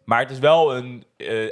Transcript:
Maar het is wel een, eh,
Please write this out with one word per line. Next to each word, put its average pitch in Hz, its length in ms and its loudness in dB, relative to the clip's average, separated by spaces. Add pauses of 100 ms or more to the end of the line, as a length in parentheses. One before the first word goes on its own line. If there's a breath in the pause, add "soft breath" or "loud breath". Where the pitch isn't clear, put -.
Maar 117 160 2
het 131 100 -4
is 131 80 -14
wel 151 380 4
een, 123 280 -12 (120)
eh, 64 100 -14 (240)